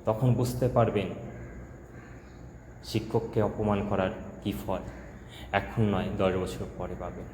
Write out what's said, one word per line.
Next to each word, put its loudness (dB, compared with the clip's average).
তখন 4
বুঝতে 2
পারবেন 4
শিক্ষককে 0
অপমান 2
করার 2
কী 0
ফল। -4
এখন 2
নয়, 0
দশ 6
বছর -4
পরে -6
পাবেন -8